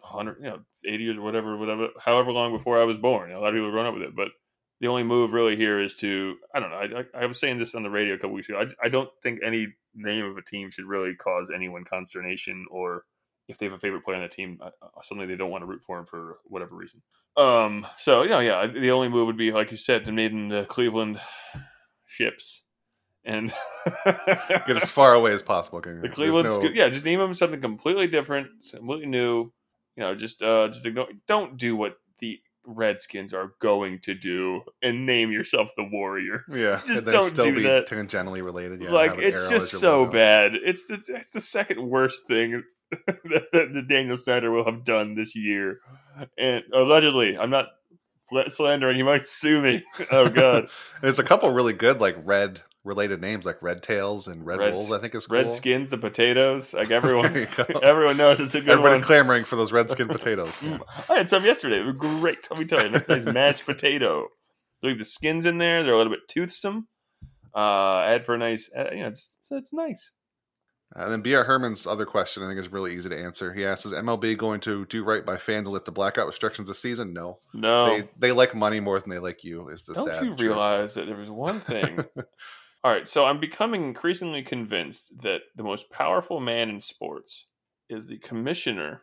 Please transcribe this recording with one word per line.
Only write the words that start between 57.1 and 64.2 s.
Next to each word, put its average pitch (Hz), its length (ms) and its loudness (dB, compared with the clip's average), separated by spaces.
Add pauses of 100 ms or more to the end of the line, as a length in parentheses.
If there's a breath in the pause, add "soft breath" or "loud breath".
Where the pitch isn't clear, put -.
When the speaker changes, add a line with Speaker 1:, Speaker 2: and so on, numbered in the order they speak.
Speaker 2:
<laughs> - 0 -
There 139 80 -2
you 110 60 -4 (260)
go. 147 60 -2
Speaker 1:
<laughs> 135 40 2
everyone 147 320 8
knows 143 240 8
it's 135 160 -2
a 147 60 0
good 143 80 2
Speaker 2:
Everybody's 143 300 8
Speaker 1:
one. 131 60 -2
Speaker 2:
clamoring 127 380 6
for 120 140 -4
those 110 160 0
Redskin 120 340 2
Speaker 1:
<laughs> - 0 -
Speaker 2:
potatoes. 107 560 -4
Yeah. 156 140 -6
Speaker 1:
Mm. - 340 -8
I - 60 6
had 185 100 4
some 190 160 4
yesterday. 127 360 2
They 101 40 0
were 131 80 -2
great. 156 580 -2
Let 160 100 -6
me 160 60 -4
tell 156 180 2
you, 107 80 -2 (160)
nice 131 180 0
Speaker 2:
<laughs> 113 80 -2
Speaker 1:
mashed 135 320 4
potato. 135 640 0 (520)